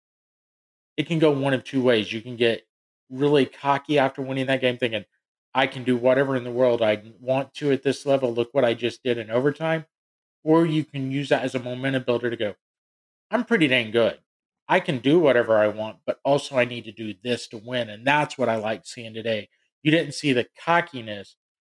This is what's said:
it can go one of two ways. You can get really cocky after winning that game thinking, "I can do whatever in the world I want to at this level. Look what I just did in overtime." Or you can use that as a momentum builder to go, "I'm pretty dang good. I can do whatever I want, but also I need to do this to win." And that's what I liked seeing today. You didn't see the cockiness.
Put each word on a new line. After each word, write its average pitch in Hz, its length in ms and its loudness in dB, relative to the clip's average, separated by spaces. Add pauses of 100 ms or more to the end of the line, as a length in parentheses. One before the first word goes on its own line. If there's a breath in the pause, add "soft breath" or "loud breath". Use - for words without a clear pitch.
(960)
it 151 100 -2
can 165 140 -2
go 156 100 6
one 139 240 0
of 123 80 -2
two 135 180 -2
ways. 110 320 2
You 110 80 -8
can 120 140 -14
get 113 320 0 (420)
really 139 380 2
cocky 139 540 0
after 135 200 0
winning 135 260 -4
that 131 140 0
game 123 180 0
thinking, 110 260 -4 (500)
"I 131 140 2
can 127 160 -10
do 123 120 2
whatever 131 380 2
in 123 80 -2
the 123 80 -10
world 120 320 2
I 107 180 2 (200)
want 131 340 -4
to 147 160 -2
at 135 140 0
this 135 200 -2
level. 131 300 0
Look 117 180 -2
what 135 120 2
I 117 100 2
just 113 300 -6
did 120 120 0
in 110 140 -8
overtime." 147 560 -2 (560)
Or 160 240 4
you 156 180 0
can 135 280 -8
use 139 160 -4
that 127 160 2
as 131 100 -4
a 127 60 -4
momentum 127 420 -4
builder 120 280 -2
to 120 60 -4
go, 104 200 -4 (720)
"I'm 233 140 0
pretty 180 240 2
dang 120 240 0
good. 113 260 2 (480)
I 180 140 2
can 156 180 -2
do 143 220 4
whatever 120 380 4
I 107 100 4
want, 107 360 -6
but - 200 -6
also 139 320 -2
I 123 80 4
need 120 220 -6
to 110 60 -14
do 107 300 -10
this 120 260 -4
to 117 100 -16
win." 120 300 -6
And 107 160 -16
that's 143 320 0
what 120 120 0
I 113 80 2
liked 107 320 -6
seeing 113 260 -14
today. 110 360 -6 (340)
You 151 80 2
didn't 151 220 0
see 143 180 0
the 120 160 0 (100)
cockiness. 123 800 -2 (240)